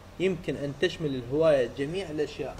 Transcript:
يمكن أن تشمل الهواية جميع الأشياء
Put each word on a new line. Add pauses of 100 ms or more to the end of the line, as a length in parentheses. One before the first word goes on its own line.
(200)
يمكن
أن
تشمل
الهواية
جميع
الأشياء